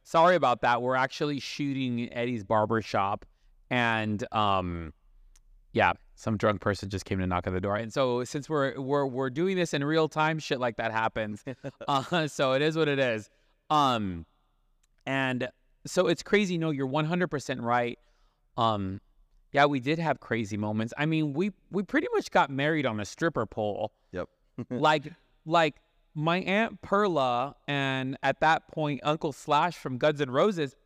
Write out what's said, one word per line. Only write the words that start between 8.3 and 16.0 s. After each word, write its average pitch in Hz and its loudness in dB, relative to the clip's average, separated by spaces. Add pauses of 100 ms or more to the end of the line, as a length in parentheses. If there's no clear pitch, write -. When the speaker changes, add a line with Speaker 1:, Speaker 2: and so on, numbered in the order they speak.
Speaker 1:
we're, 139 -2
we're, 139 0
we're 131 -4
doing 180 0
this 175 -2
in 143 0
real 156 2
time, 156 0
shit 147 -4
like 120 -2
that 113 -2
happens. 110 -2
Speaker 2:
<laughs> 127 -8 (340)
Speaker 1:
Uh, 143 0
so 135 0
it 139 4
is 156 0
what 156 2
it 139 0
is. 113 0 (400)
Um, 113 2 (800)
and 131 -2 (360)
so 180 2